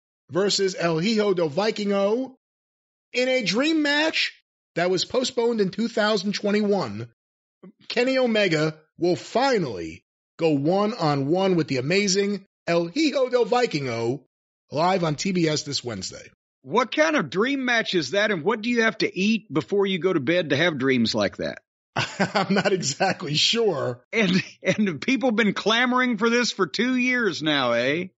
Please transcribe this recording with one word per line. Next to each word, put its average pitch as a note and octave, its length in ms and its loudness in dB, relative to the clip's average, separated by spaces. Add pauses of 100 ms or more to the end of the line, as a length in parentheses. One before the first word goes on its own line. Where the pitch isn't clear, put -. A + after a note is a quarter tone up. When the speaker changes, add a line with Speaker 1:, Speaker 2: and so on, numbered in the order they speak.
(300)
Speaker 1:
versus F#3+ 480 0
El E3 200 0
Hijo G#3 360 2
del E3+ 160 0
Vikingo. G#3 840 0 (800)
In B3+ 140 0
a B3+ 140 0
dream C#4 380 0
match D4 540 0 (400)
that F3 160 0
was F3+ 160 0
postponed A#3 560 -2
in F#3 80 0
two A3 180 -4
thousand G#3 460 0
twenty-one, G3 760 -2 (800)
Kenny C4 300 0
Omega F#3+ 600 2 (200)
will E3+ 180 2
finally C3 880 -2 (340)
go E3 120 2
one-on-one E3+ 1040 2
with D#3+ 120 0
the C3+ 100 0
amazing G3 680 0 (220)
El E3+ 200 2
Hijo C4 440 0
del B3 160 2
Vikingo C#3 800 -2 (460)
live F3 340 0
on D3+ 120 0
T F#3+ 160 -2
B F3 160 2
S D3+ 140 -2
this C#3+ 200 -6
Wednesday." - 480 -10 (320)
Speaker 2:
What G3+ 320 -2
kind D#4 220 2
of E3 140 -2
dream B3+ 340 -2
match A#3 300 0
is D3 160 0
that, G3+ 200 0
and E3+ 120 -2
what G#3+ 180 0
do A3 80 -4
you A#3+ 140 2
have A3+ 160 0
to - 200 -2
eat G#3 320 0
before G3 360 0
you F#3+ 120 -2
go F#3 140 0
to E3 80 2
bed D#3+ 300 0
to C#3 60 2
have D3 200 0
dreams B2+ 380 2
like G2+ 240 0
that? D2 220 -6 (160)
Speaker 1:
<laughs> - 200 -12
I'm F#3+ 560 -2
not G3+ 220 2
exactly E3 600 -2
sure. D3+ 800 0
Speaker 2:
And, F#3+ 300 2 (200)
and F#3+ 380 0
people B3+ 300 0
been G#3 240 2
clamoring B3 640 2
for A#3 100 2
this A#3 240 2
for F#3+ 140 0
two B3 280 -2
years B3 480 0
now, C#3+ 300 2
eh? C#3 360 0 (120)